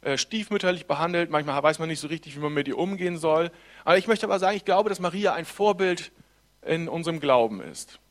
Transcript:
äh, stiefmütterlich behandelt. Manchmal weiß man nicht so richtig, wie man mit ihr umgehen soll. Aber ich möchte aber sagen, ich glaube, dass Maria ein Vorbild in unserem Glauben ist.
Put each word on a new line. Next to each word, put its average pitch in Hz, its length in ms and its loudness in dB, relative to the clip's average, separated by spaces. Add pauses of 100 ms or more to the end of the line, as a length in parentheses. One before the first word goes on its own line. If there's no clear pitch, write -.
äh, 139 140 -2
stiefmütterlich 196 680 -2
behandelt. 170 440 -2
Manchmal 147 320 -2
weiß 156 160 4
man 165 100 -4
nicht 160 120 -6
so 151 80 -8
richtig, 151 280 -10
wie 143 40 -10
man 147 120 -2
mit 143 160 -2
ihr 131 100 -4
umgehen 175 400 -2
soll. 160 320 2 (340)
Aber 175 140 6
ich 190 80 0
möchte 214 200 0
aber 196 120 2
sagen, 190 180 2
ich - 80 -8
glaube, 196 240 4
dass 185 120 -4
Maria 180 340 0
ein 165 100 -6
Vorbild 190 680 0 (500)
in 165 260 -2
unserem 165 320 -4
Glauben 117 400 4
ist. - 380 -16 (120)